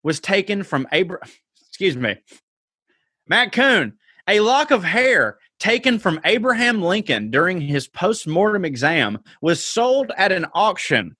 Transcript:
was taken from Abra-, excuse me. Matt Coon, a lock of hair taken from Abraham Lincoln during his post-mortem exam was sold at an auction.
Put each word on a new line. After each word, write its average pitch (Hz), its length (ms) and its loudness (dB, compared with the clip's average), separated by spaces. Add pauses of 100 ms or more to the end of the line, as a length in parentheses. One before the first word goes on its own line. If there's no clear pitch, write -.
was 156 160 -2
taken 196 440 -2
from 135 280 -4
Abra-, 180 280 -2 (480)
excuse 165 300 -4
me. 110 200 -4 (1080)
Matt 214 240 0
Coon, 220 420 2 (340)
a 208 140 4
lock 277 300 2
of 214 120 2
hair 180 540 0 (220)
taken 240 400 0
from 160 260 0
Abraham 233 560 0
Lincoln 160 500 -2
during 170 300 0
his 143 260 -4
post-mortem 196 760 -2
exam 131 540 0 (220)
was 165 220 0
sold 254 540 0
at 190 140 2
an 170 220 0
auction. 160 680 0